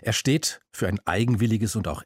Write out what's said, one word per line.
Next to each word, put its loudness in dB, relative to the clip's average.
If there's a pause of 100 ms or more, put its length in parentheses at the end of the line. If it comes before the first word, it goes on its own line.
Er -2
steht 0 (100)
für -4
ein -2
eigenwilliges 2
und -2
auch -6